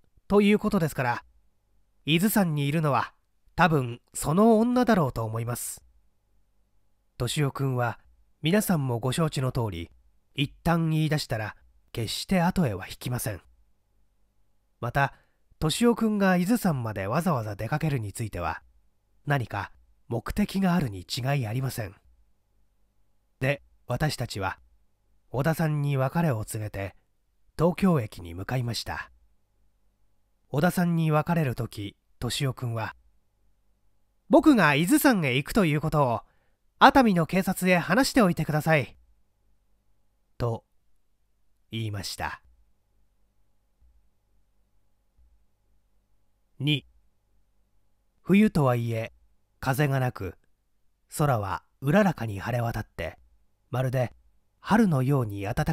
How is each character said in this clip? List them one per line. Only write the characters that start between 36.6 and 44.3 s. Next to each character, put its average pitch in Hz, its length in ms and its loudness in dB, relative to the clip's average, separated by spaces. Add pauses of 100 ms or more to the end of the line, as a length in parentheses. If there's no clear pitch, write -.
熱 269 220 8
海 226 140 6
の 165 120 2
警 190 160 0
察 185 260 -2
へ 180 100 6
話 - 320 2
し - 20 -8
て 262 100 6
お 185 80 6
い 165 60 0
て 156 80 -4
く - 80 -4
だ 151 100 0
さ 160 160 4
い」 - 180 -6 (1400)
と 117 260 -6 (1080)
言 113 140 -6
い 107 40 -6
ま 98 140 -8
し - 100 -10
た。 - 260 -8 (4000)